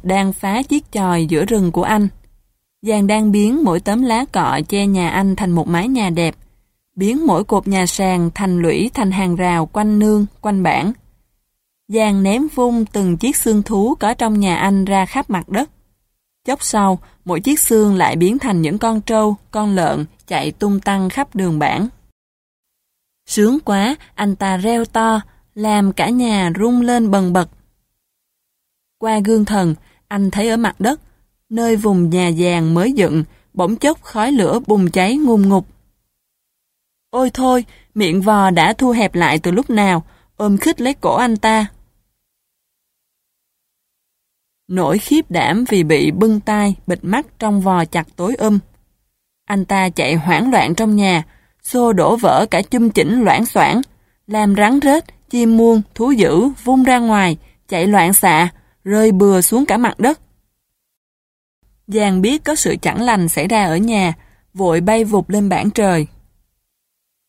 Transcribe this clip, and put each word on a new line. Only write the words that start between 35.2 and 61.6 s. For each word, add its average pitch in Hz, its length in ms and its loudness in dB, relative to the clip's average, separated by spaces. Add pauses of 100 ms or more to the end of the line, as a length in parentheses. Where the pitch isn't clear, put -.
ngụt. 196 140 2 (1500)
Ôi 254 240 -2
thôi, 254 320 0 (300)
miệng 190 260 0
vò 202 280 2
đã 175 240 4
thu 254 160 0
hẹp 226 260 0
lại 160 240 2
từ 175 120 -2
lúc 226 180 -2
nào, 196 340 2 (320)
ôm 202 220 0
khít 320 240 -2
lấy 262 120 0
cổ - 220 -2
anh 226 220 0
ta. 220 280 0 (3000)
Nỗi 180 300 0
khiếp 302 340 0
đảm 175 380 0
vì 185 140 2
bị 151 280 2
bưng 214 280 0
tai, 208 360 -2 (120)
bịt 175 140 -4
mắt 226 240 -4 (140)
trong 208 220 0
vò 180 240 0
chặt 160 300 -6
tối 202 200 -4
um. 214 240 0 (880)
Anh 196 200 -4
ta 190 240 -2
chạy 156 260 -2
hoảng 170 360 0
loạn 165 240 2
trong 220 200 0
nhà, 190 280 0 (400)
xô 240 300 0
đổ 180 220 2
vỡ 190 360 2
cả 185 100 0
chum 233 280 0
chỉnh 208 320 0
loảng 196 240 2
xoảng, 185 360 0 (460)
làm 208 280 0
rắn 214 280 2
rết, - 460 0
chim 226 280 2
muông, 226 240 4 (140)
thú 247 160 0
dữ 196 380 2 (140)
vung 262 200 2
ra 254 160 4
ngoài, 202 380 0 (300)
chạy 180 200 -2
loạn 190 260 4
xạ, 175 360 2 (340)
rơi 214 280 2
bừa 196 300 4
xuống 240 240 0
cả 196 120 0
mặt 240 220 -2
đất. 262 220 0 (1700)